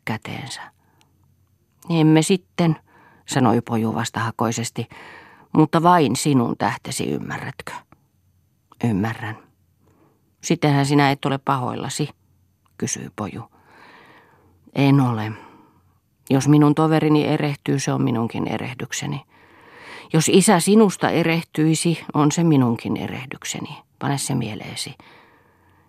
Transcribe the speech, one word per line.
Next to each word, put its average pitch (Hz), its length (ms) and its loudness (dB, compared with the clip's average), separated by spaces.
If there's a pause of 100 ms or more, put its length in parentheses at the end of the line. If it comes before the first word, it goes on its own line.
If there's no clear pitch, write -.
käteensä. - 560 -10 (1300)
Emme 156 320 4
sitten, 175 540 0 (520)
sanoi 120 340 2
Poju 113 340 -4
vastahakoisesti, 117 920 -4 (680)
mutta 156 300 4
vain 165 320 4
sinun 131 420 0
tähtesi, - 520 -6
ymmärrätkö? - 640 -8 (1120)
Ymmärrän. 110 540 -4 (1080)
Sittenhän 143 420 2
sinä 143 260 4
et 139 140 -4
ole 135 120 -2
pahoillasi, 131 720 -6 (680)
kysyi - 380 -8
Poju. 104 280 -10 (1300)
En 139 260 4
ole. 110 300 -2 (1000)
Jos 135 180 0
minun 147 280 6
toverini 156 520 2
erehtyy, 143 520 -4
se 139 140 -2
on 131 80 -2
minunkin 117 460 -4
erehdykseni. 139 800 -8 (880)
Jos 156 200 2
isä 190 260 6
sinusta 196 500 4
erehtyisi, 160 1040 0
on 147 180 2
se 170 120 0
minunkin 123 540 2
erehdykseni. - 800 -10 (220)
Pane 139 180 -4
se 139 180 -6
mieleesi. - 600 -8 (920)